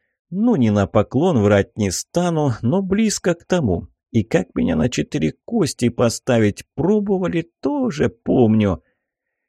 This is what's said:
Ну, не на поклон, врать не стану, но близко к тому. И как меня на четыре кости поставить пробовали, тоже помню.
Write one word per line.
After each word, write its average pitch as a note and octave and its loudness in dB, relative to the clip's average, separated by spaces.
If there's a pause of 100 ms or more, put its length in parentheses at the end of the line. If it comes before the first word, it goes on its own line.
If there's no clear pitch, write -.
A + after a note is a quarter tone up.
(300)
Ну, G#3+ 0
не A#2 2
на G2+ 2
поклон, C3 0
врать G2+ 2
не G#2 -2
стану, D#3+ -2 (100)
но D#3 0
близко G3 -2
к - -8
тому. B2+ 0 (240)
И A2 0
как - -2
меня - -2
на - 0
четыре D3+ -4 (120)
кости E3 -2
поставить A#2 0 (120)
пробовали, F#3 -2 (120)
тоже B3 -2
помню. G#2+ 2 (640)